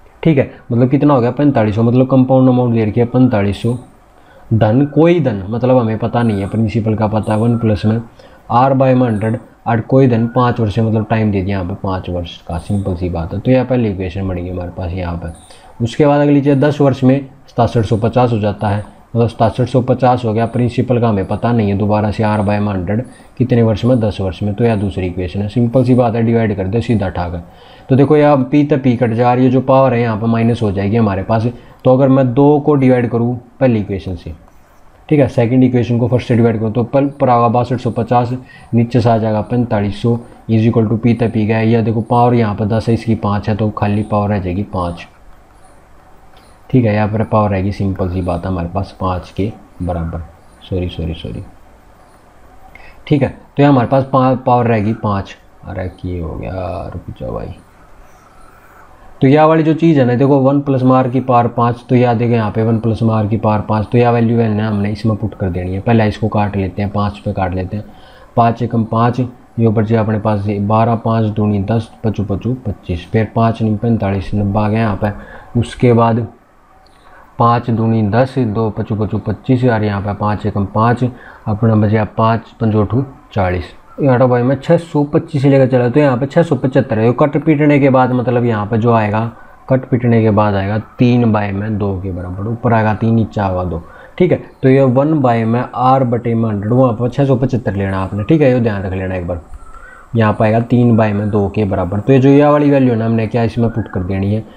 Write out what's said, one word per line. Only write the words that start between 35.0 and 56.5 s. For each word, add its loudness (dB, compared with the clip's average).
ठीक 4
है, 4
second 2
equation 2
को 0
first -2
से 2
divide 2
करो -2
तो -2
पल 0
पर 2
आएगा 4
बासठ 0
सौ -4
पचास, -2
नीचे 2
से 2
आ 4
जाएगा 0
पैंतालीस -2
सौ 0
is 2
equal 2
to 0
P 2
तक 0
P 0
गया। 0
यह 2
देखो -2
power 2
यहाँ 0
पर -2
दस -2
है, 2
इसकी 0
पाँच -2
है, 0
तो -2
खाली -2
power -2
रह -2
जाएगी -4
पाँच, -8
ठीक 2
है, 2
यहाँ 0
पर -2
power 0
रहेगी, -2
simple -4
सी -4
बात -4
है -4
हमारे -6
पास -8
पाँच -6
के -4
बराबर, -6
Sorry, -4
sorry, -8
sorry, -10
ठीक 0
है, 0
तो -4
यहाँ 6
हमारे 2
पास 0
पा-, 0
power 2
रहेगी 0
पाँच। -6
अरे -8
ये -6
हो -8
गया, -8